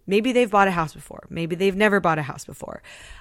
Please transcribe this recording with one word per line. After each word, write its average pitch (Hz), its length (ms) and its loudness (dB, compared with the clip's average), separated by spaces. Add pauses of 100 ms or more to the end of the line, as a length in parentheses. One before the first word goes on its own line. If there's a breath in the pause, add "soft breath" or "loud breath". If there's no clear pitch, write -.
maybe 220 240 2
they've 240 180 2
bought 202 160 6
a 190 60 0
house 165 200 -2
before, - 380 -20
maybe 165 240 -6
they've 190 220 0
never 202 240 4
bought 165 180 0
a 151 40 -2
house 143 220 -10
before. - 380 -14 (380 loud breath)